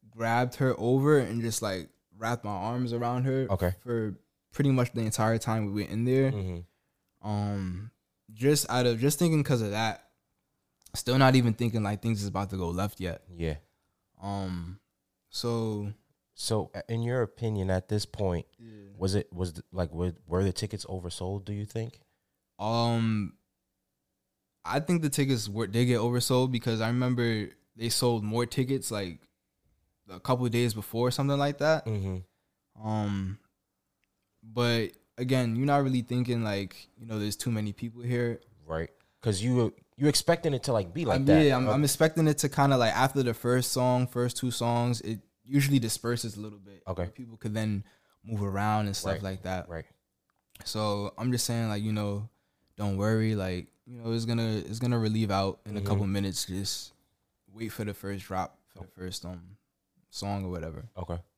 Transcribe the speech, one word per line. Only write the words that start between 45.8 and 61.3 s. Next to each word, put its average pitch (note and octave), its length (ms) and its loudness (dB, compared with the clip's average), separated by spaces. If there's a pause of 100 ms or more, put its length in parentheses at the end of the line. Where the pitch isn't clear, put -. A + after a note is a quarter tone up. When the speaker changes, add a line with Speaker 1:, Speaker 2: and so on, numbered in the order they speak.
Speaker 1:
a G2+ 40 -12
little G#2 180 -12
bit. G2 300 -20
Speaker 2:
Okay. F2+ 160 -2
Speaker 1:
Where F2 60 -6
people A#2 260 -16
could G#2+ 180 -6
then G#2+ 300 0 (400)
move G#2+ 180 -4
around G#2 440 0
and G2 100 -4
stuff G2 160 -4
Speaker 2:
Right. G2 100 -6
Speaker 1:
like F#2+ 200 -8
that. F#2 260 -6
Speaker 2:
Right. E2 160 -10 (800)
Speaker 1:
So G#2 520 -4
I'm B2 140 -2
just A#2+ 160 0
saying, A#2 220 -2
like, G#2 160 -4
you A2 80 -2
know, G#2 360 -4 (480)
don't G2+ 200 -2
worry, A2 400 2
like, F#2 320 -4 (180)
you B2 120 -16
know, A#2 120 -8
it's A2+ 140 -2
gonna, A#2 320 0 (100)
it's A2+ 140 -6
gonna A#2+ 180 2
relieve A2 320 2
out G2 340 0
in G#2 120 -8
a G2+ 40 -2
Speaker 2:
Mm-hmm. G2 80 -4
Speaker 1:
couple G2+ 200 2
minutes. G2 380 -2
Just - 460 -6 (600)
wait A2 160 -8
for G#2 160 -6
the G#2 100 -6
first G2 300 -8
drop, F#2 340 -6 (100)
for - 120 -20
the - 60 -12
Speaker 2:
Okay. - 100 -20
Speaker 1:
first, F#2 280 -10
um, F2+ 320 -14 (540)
song G2+ 340 -6
or F#2 60 -6
whatever. D#2+ 460 -8
Speaker 2:
Okay. F2 220 -6 (200)